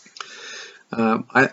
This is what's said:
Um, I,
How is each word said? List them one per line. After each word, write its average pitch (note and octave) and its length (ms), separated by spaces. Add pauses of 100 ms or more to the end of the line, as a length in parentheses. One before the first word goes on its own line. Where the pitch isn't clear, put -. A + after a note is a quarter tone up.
(920)
Um, A2+ 420
I, B2+ 200